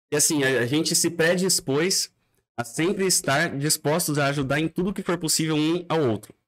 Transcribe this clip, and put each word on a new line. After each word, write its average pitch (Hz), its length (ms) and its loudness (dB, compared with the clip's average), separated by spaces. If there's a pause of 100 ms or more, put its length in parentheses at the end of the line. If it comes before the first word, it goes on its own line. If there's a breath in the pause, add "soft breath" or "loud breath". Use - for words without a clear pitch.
(120)
E 147 60 0
assim, 151 260 2
a, 131 160 2
a 117 60 0
gente 156 300 0
se - 140 2
predispôs 170 1000 0 (460)
a 117 80 -4
sempre 190 420 -2
estar 156 500 0
dispostos 151 640 0
a 147 80 2
ajudar 139 320 0
em 160 80 -2
tudo 185 260 -2
que 196 80 -8
for 175 160 -2
possível 160 380 0
um 160 320 0
ao 160 140 0
outro. 113 320 -2 (140)